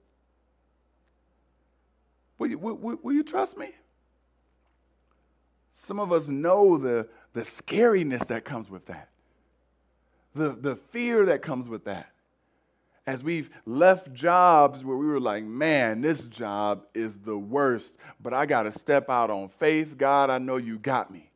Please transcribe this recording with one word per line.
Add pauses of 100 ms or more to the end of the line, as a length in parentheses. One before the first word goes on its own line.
(2250)
Will
you,
will,
will,
will
you
trust
me?" (2000)
Some
of
us
know
the, (260)
the
scariness
that
comes
with
that. (1300)
The,
the
fear
that
comes
with
that. (960)
As
we've (160)
left
jobs
where
we
were
like,
"Man,
this
job
is
the
worst, (240)
but
I
gotta
step
out
on
faith.
God,
I
know
you
got
me."